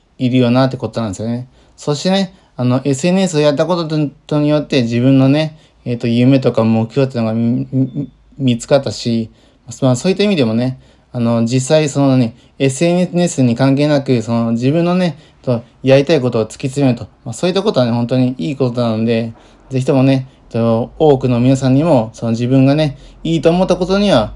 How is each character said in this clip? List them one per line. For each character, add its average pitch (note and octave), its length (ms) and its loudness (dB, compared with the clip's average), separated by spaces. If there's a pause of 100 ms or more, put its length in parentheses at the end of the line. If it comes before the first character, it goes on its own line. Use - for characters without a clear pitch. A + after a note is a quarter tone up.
(180)
い B2+ 140 -2
る C3 80 2
よ A#2+ 100 2
な B2+ 160 2
っ B2+ 60 -2
て C3 60 -8
こ A2 120 -6
と A#2 100 -10
な A2+ 80 -4
ん G2+ 40 -6
で F2+ 40 -10
す - 60 -10
よ A2 60 -6
ね。 A#2+ 200 -6 (300)
そ - 160 -4
し C#3+ 80 -8
て F#3 80 -2
ね、 F#3+ 240 -2 (240)
あ B2 60 -4
の、 B2 200 0
エ C#3 120 0
ス C3+ 100 -4
エ F3+ 60 2
ヌ F#3 80 2
エ F#3+ 80 2
ス D#3 100 -4
を - 40 2
や D3 100 4
っ C#3 40 0
た D3+ 120 0
こ F3+ 80 -2
と E3+ 120 -4
と、 D3+ 220 -2 (160)
と D3+ 140 -2
に D3 100 2
よ D3+ 120 2
っ D3 40 -6
て、 C#3+ 160 0
自 A#2 180 -2
分 C3+ 200 4
の C3+ 100 4
ね、 D#3 300 0 (240)
え B2 120 -6
っ - 40 -4
と、 B2 80 -4
夢 B2 320 4
と B2+ 120 0
か A2+ 120 2
目 A2 260 0
標 C3+ 180 0
っ C3+ 40 -10
て B2 80 -6
い - 20 -2
う - 40 -2
の - 20 -2
が A2 80 -2
み-、 A#2+ 360 -2
み-、 C3+ 400 -4 (280)
見 B2 180 0
つ - 80 -14
か C#3+ 120 4
っ C3+ 60 -4
た A2 80 -6
し、 A2+ 380 -4 (520)
ま C3 100 2
あ、 B2 40 2
そ C#3+ 120 -4
う F#3 40 2
い F#3 40 -2
っ - 20 -10
た G3 60 0
意 G#3 60 2
味 G3 60 0
で C#3 100 2
も A2 100 0
ね、 B2+ 240 -2 (320)
あ B2 80 -8
の、 A#2 260 0
実 C3 300 0
際 D3+ 140 2
そ C#3 100 -4
の C3+ 180 2
ね、 A#2 180 0 (220)
エ C#3 140 0
ス C3+ 140 -4
エ F3 260 0
ヌ F3 100 0
エ F3 60 2
ス C#3 160 -2
に A#2 120 2
関 C3+ 200 2
係 D3 120 2
な D3 140 2
く、 B2+ 200 0
そ G#2 100 -6
の、 A#2 220 -2
自 B2 180 0
分 E3+ 140 0
の F3 100 0
ね、 F3+ 220 -2 (260)
と、 A#2+ 180 -2 (220)
や C3 140 6
り C#3+ 80 2
た E3+ 100 2
い C#3 60 2
こ B2 100 -2
と A#2 80 0
を A2 60 0
突 - 20 -6
き - 60 -18 (160)
詰 C#3 180 -2
め B2 60 2
る - 40 -6
と。 G2+ 80 -12 (180)
ま B2+ 80 -10
あ、 - 20 -8
そ - 120 -6
う F3+ 40 0
い - 20 0
っ - 20 -2
た F#3+ 80 -2
こ G#3 100 0
と C#3 100 0
は B2 40 2
ね、 A#2 60 0
本 A#2+ 160 -2
当 B2+ 100 -2
に B2+ 200 0
い D#3+ 140 -6
い C3+ 40 -8
こ B2+ 160 -2
と B2 100 -4
な A2+ 160 -2
の A2+ 80 -2
で、 A2+ 280 -2 (360)
ぜ C3 100 -4
ひ C3 60 -4
と D3+ 80 2
も C3 80 2
ね、 C3+ 260 2 (220)
と、 A#2 480 -2
多 D3 220 4
く C3 100 -2
の A#2+ 100 0
皆 C3 180 2
さ C3 120 0
ん C3 60 4
に C#3+ 80 2
も、 B2+ 300 2
そ - 120 -10
の、 A#2 60 -2
自 A#2 160 -2
分 C3 180 4
が C3+ 80 4
ね、 D3+ 240 -2 (260)
い D#3+ 120 -2
い D#3 60 -2
と D#3+ 100 4
思 F3+ 140 0
っ - 20 -2
た F#3 80 0
こ F3 100 -4
と F#3+ 140 0
に G3+ 100 2
は、 A2+ 260 0